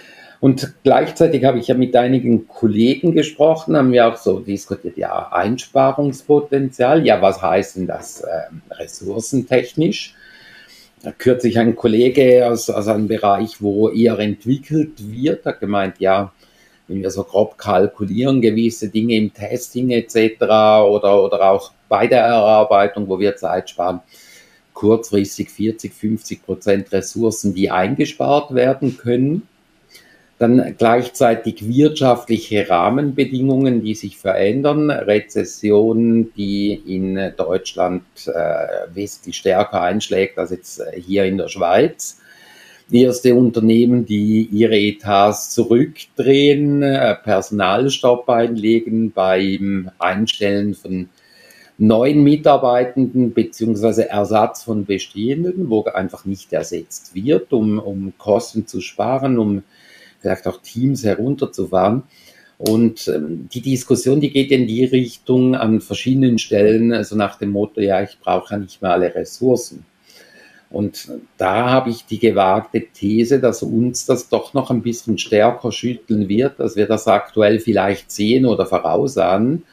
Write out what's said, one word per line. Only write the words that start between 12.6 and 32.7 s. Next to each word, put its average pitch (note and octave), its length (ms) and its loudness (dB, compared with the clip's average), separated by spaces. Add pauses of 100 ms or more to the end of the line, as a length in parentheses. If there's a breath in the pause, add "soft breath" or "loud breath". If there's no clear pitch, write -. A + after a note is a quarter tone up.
aus G#2 180 -4
einem G#2+ 200 0
Bereich, G#2 540 -2
wo G#2 280 0
eher A2+ 300 2
entwickelt C#3+ 800 -4
wird, A#2 480 -6
hat - 160 -6
gemeint, G2 360 -4
ja, F#2+ 340 0 (560 soft breath)
wenn F#2+ 140 -6
wir F#2 80 -4
so G2 140 -6
grob - 340 0
kalkulieren, G#2 840 0
gewisse A2 480 0
Dinge A2+ 260 0
im G#2+ 180 -2
Testing B2 560 -6
et A#2 220 -2
cetera G#2+ 720 4
oder, G2+ 400 4
oder G2 260 2
auch G2 220 0 (180)
bei G#2+ 160 2
der B2 160 4
Erarbeitung, G#2+ 840 2
wo F#2+ 120 -2
wir G2+ 160 0
Zeit F#2 360 -6
sparen, F2 300 -6 (720 soft breath)
kurzfristig G#2 760 -2
vierzig, G#2+ 440 -8
fünfzig G#2+ 500 -8
Prozent G2 480 -2
Ressourcen, G#2 640 -2
die F#2+ 160 0
eingespart C3+ 800 -2
werden B2+ 440 0
können. C3 500 -2 (920 soft breath)
Dann A#2+ 400 2
gleichzeitig A2+ 880 0
wirtschaftliche A#2+ 1040 0
Rahmenbedingungen, C3 1120 0